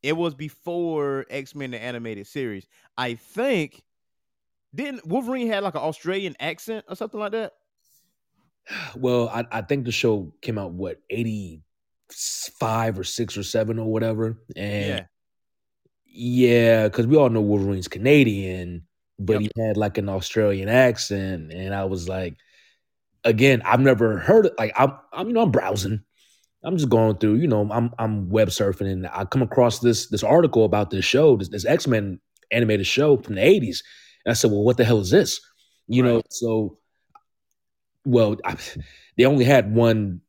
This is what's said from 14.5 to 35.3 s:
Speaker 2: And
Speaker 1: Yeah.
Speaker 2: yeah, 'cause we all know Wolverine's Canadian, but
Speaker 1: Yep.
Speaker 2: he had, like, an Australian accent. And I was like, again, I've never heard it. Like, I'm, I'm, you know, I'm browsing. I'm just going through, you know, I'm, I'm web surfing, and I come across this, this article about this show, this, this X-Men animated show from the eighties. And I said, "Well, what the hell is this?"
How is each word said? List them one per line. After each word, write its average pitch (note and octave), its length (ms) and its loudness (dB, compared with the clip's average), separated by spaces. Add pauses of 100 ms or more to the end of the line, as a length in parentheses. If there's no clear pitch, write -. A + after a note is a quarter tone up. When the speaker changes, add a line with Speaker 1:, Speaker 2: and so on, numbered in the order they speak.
Speaker 2:
And G2+ 320 -6
Speaker 1:
Yeah. G2+ 180 -6 (1040)
Speaker 2:
yeah, A#2+ 840 4
'cause A2+ 160 0
we C#3+ 120 4
all C#3 120 6
know A#2 120 0
Wolverine's G2+ 460 0
Canadian, G2 1000 0 (320)
but G#2 220 0
Speaker 1:
Yep. G#2+ 140 -4
Speaker 2:
he A#2 60 -4
had, G#2+ 160 -2
like, G#2 220 -2
an G2+ 100 -4
Australian G2 600 -2
accent. G2 840 0
And F#2+ 220 -8
I G2 100 -4
was F#2 240 -6
like, F#2 260 -6 (880)
again, A#2 380 4
I've A#2 160 4
never A2+ 380 4
heard G#3 300 6
it. - 120 0
Like, A2 160 -2
I'm, C#3 160 4 (220)
I'm, F3+ 140 -6
you A#3+ 60 -4
know, A3+ 100 4
I'm E3+ 80 4
browsing. G2 500 -2 (600)
I'm F#3 160 -4
just C#3+ 120 0
going A2 280 4
through, G#2+ 180 2
you D#3+ 120 2
know, G#2 240 0
I'm, A#2 260 -2
I'm G#2+ 320 -4
web G#2+ 200 4
surfing, G2 420 -2
and F#2 160 -6
I G2 180 -8
come C3 160 0
across A#2+ 380 2
this, A#2+ 280 0
this G#2 160 -4
article B2+ 420 4
about G2+ 240 0
this F#2+ 160 -4
show, C#3 320 4
this, F#2+ 120 -6
this F#2+ 160 -8
X-Men G#2+ 540 -2 (320)
animated G#2+ 340 0
show C#3+ 320 4
from - 180 -8
the F#2+ 100 -2
eighties. C3 360 4 (440)
And A#2 60 0
I - 20 2
said, A2+ 180 2
"Well, G#2 120 0
what A#2+ 140 4
the B2+ 80 4
hell A2+ 140 4
is F#2 100 -4
this?" F3+ 300 2 (480)